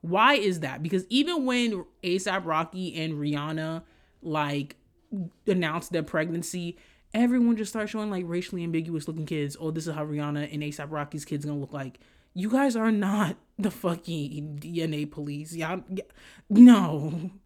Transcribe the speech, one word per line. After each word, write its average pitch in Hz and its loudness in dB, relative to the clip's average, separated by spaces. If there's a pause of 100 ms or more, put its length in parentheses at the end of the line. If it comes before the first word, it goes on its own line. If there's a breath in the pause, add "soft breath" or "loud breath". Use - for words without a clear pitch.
Why 208 4
is 190 0
that? 143 -8
Because 185 -2
even 294 0
when 233 0 (180)
A$ap 185 -2
Rocky 165 -4
and 160 -4
Rihanna, 156 -4 (380 soft breath)
like, 147 -4 (720)
announced 175 -2
their 165 -2
pregnancy, 170 -4 (380 soft breath)
everyone 240 4
just 214 -6
started 214 -6
showing, 214 -6
like, 185 -4
racially 175 -6
ambiguous 165 -4
looking 160 -6
kids. 147 -4
"Oh, 160 -6
this 160 -6
is 160 -6
how 151 -6
Rihanna 147 -4
and 147 -6
A$ap 147 -8
Rocky's 147 -8
kid's 143 -6
gonna 147 -6
look 139 -8
like." 135 -12 (340 soft breath)
You 190 -4
guys 262 2
are 220 2
not 202 0 (200)
the 196 0
fucking 156 -6
D 165 -6
N 160 -2
A 147 -4
police. 147 -10
Y'all, 165 -6
y-, 190 -8 (480 loud breath)
no. 175 10 (160)